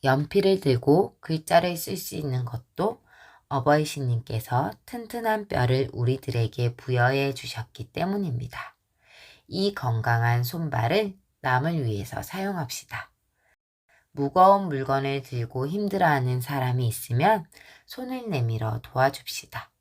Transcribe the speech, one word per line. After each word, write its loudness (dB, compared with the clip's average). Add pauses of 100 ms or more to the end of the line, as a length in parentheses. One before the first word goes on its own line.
연필을 4
들고 4
글자를 2
쓸 -6
수 -10
있는 -4
것도 -4 (520)
어버이 4
신님께서 -2 (160)
튼튼한 -4
뼈를 0
우리들에게 -2
부여해 2
주셨기 -12
때문입니다. -6 (720)
이 -2
건강한 0
손발을 -2 (220)
남을 0
위해서 -4
사용합시다. -8 (1000)
무거운 6
물건을 -2
들고 -4
힘들어하는 2
사람이 -2
있으면 2 (420)
손을 -8
내밀어 -2
도와줍시다. -4